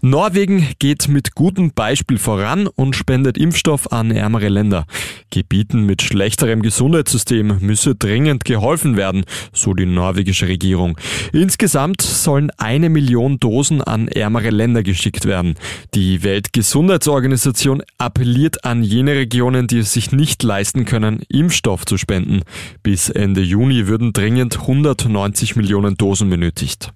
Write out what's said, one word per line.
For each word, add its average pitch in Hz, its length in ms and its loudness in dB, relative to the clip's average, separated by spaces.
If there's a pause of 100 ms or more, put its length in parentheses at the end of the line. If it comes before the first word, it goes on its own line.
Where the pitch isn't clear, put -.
Norwegen 180 640 2 (100)
geht 147 300 0
mit 143 260 0
gutem 185 400 0
Beispiel 117 460 -2
voran 120 480 -2
und 135 280 -2
spendet 131 400 0
Impfstoff 156 560 0
an 113 200 0
ärmere 104 360 0
Länder. 98 380 2 (460)
Gebieten 123 560 0
mit 98 160 0
schlechterem 110 580 0
Gesundheitssystem 117 1000 0
müsse 107 340 0
dringend 123 500 0
geholfen 127 500 0
werden, 95 300 0 (280)
so - 200 0
die 92 140 0
norwegische 92 600 0
Regierung. 90 520 0 (340)
Insgesamt 180 680 0
sollen 147 540 0
eine 143 340 0
Million 131 480 2
Dosen 127 420 0
an 110 260 -2
ärmere 107 440 -2
Länder 113 320 2
geschickt 95 420 -2
werden. 90 300 0 (400)
Die 92 260 2
Weltgesundheitsorganisation 135 1600 0 (160)
appelliert 123 680 0
an 117 180 0
jene 131 320 2
Regionen, 123 500 0
die 120 140 0
es 107 140 -2
sich - 180 -2
nicht 139 320 0
leisten 107 420 0
können, 110 420 -2
Impfstoff 139 600 0
zu 98 100 0
spenden. 92 440 0 (420)
Bis 98 260 0
Ende 98 320 0
Juni 107 460 2
würden 110 260 0
dringend 120 540 0
hundertneunzig 117 880 0
Millionen 101 420 2
Dosen 98 320 0
benötigt. 85 680 -4